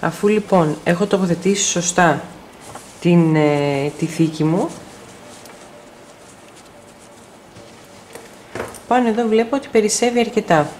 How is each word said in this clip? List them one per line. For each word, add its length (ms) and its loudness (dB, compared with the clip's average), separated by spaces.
Αφού 280 -2
λοιπόν 560 2
έχω 220 0
τοποθετήσει 580 0
σωστά 580 0
την, 360 4
ε, 640 0
τη 80 -4
θήκη 380 -2
μου, 240 0
πάνω 200 2
εδώ 180 0
βλέπω 300 0
ότι 160 -8
περισσεύει 480 0
αρκετά. 600 0